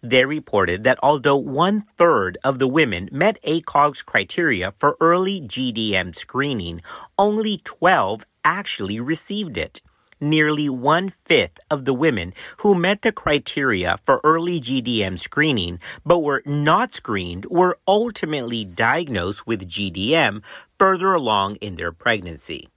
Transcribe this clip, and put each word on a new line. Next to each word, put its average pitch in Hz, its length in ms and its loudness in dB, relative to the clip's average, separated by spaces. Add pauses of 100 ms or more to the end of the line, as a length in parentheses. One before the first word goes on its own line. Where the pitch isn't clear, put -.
They 127 220 4
reported 107 600 0
that 127 180 4
although 143 320 4
one-third 143 1040 2
of 135 160 0
the 131 120 2
women 117 420 0
met 196 320 0
acog's 147 580 0
criteria 101 800 -2
for 143 220 2
early 185 400 2
G 123 320 -6
D 107 200 -2
M 90 200 -2
screening, 110 680 -6 (360)
only 208 480 2
twelve 135 580 2 (220)
actually 117 560 -4
received 160 560 -6
it. - 240 -8 (400)
Nearly 151 460 2
one-fifth 143 920 0 (100)
of 139 140 -2
the 135 80 0
women 123 400 0 (240)
who 202 180 4
met 185 280 0
the 220 100 2
criteria 123 920 -2
for 131 180 4
early 165 380 2
G 127 220 -2
D 113 200 -2
M 92 140 -2
screening 90 640 -2 (260)
but 175 140 4
were 143 260 -2
not 151 480 0
screened 90 520 -8
were 180 420 2
ultimately 151 800 -2
diagnosed 113 840 -2
with 104 180 -4
G 98 240 -6
D 95 240 -2
M 110 280 0 (360)
further 190 360 2
along 107 480 0
in 98 160 -10
their 85 160 -6
pregnancy. 90 840 -6